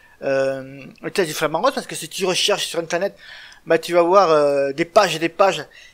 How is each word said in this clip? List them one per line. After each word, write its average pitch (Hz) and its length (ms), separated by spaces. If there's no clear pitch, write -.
euh, 135 640
le 160 80
test 170 180
du 151 60
flamant 160 260
rose, 269 140
parce 202 120
que - 80
si 156 140
tu - 160
recherches 185 420
sur 160 120
Internet, 175 380
bah, 160 140
tu 170 140
vas 175 100
voir, 180 280
euh, 143 420
des 156 120
pages 185 300
et 160 40
des 160 100
pages 165 360